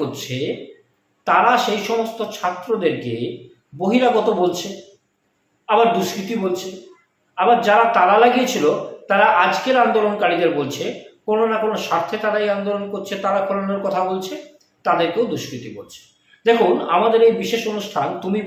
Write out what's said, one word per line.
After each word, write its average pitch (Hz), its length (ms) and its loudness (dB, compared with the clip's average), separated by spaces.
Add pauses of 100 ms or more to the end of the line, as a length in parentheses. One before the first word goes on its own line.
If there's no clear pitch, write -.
করছে 127 360 -8 (920)
তারা 190 320 4
সেই 208 300 -2
সমস্ত 226 300 -2 (180)
ছাত্রদেরকে 175 760 -2 (680)
বহিরাগত 226 480 2 (140)
বলছে, 180 260 -2 (1000)
আবার 220 180 4 (100)
দুষ্কৃতী 190 380 -4 (100)
বলছে, 180 240 -4 (680)
আবার 226 180 6 (120)
যারা 220 160 6 (120)
তালা 190 220 6
লাগিয়েছিল 240 460 4 (460)
তারা 202 160 4 (180)
আজকের 262 400 0
আন্দোলনকারীদের 202 720 2
বলছে 139 260 -4 (440)
কোনো 214 220 2
না 220 140 -2
কোনো 214 120 -2 (100)
স্বার্থে 170 380 -2
তারা 208 200 0
এই 208 120 0
আন্দোলন 202 340 -4
করছে, 196 240 -8 (100)
তালা 196 220 0
খোলানোর 196 400 -4
কথা 190 140 -2 (100)
বলছে, 190 240 -6 (500)
তাদেরকেও 170 480 0
দুষ্কৃতী - 460 -10
বলছে। - 220 -20 (460)
দেখুন, 226 280 4 (220)
আমাদের 220 320 4
এই 226 140 4
বিশেষ 226 200 -4 (100)
অনুষ্ঠান 190 340 -4 (160)
তুমি 202 240 -2